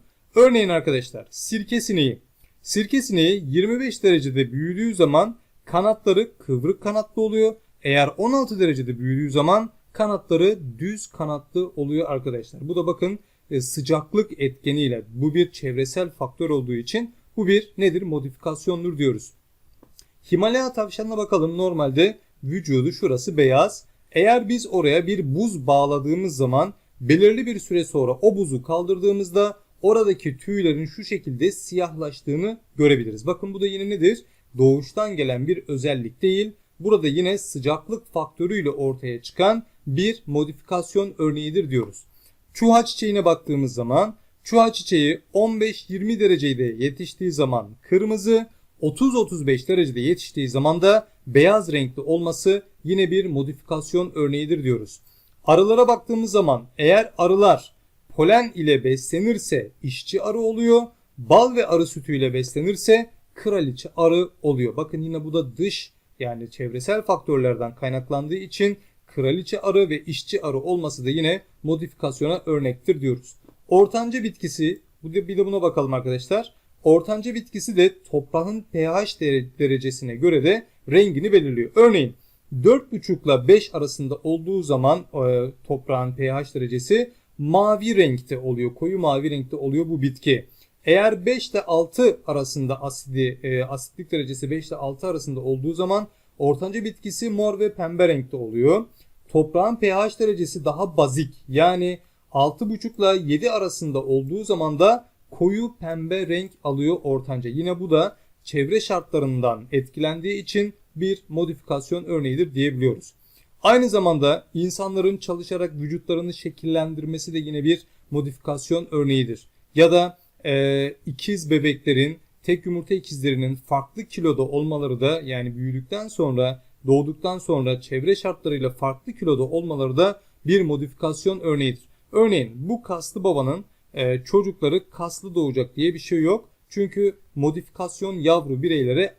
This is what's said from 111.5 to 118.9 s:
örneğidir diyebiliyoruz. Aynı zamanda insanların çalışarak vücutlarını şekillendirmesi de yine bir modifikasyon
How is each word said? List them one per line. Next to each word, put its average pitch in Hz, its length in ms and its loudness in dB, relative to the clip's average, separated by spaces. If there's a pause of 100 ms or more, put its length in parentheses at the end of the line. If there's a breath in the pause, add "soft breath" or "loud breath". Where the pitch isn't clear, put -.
örneğidir 151 500 -2
diyebiliyoruz. 131 600 0 (480 soft breath)
Aynı 247 260 6
zamanda 165 640 2
insanların 190 640 -2
çalışarak 175 580 -6
vücutlarını 165 600 -6
şekillendirmesi 160 960 -6
de 160 60 -4
yine 151 260 -4
bir 170 220 2 (240)
modifikasyon 147 800 -4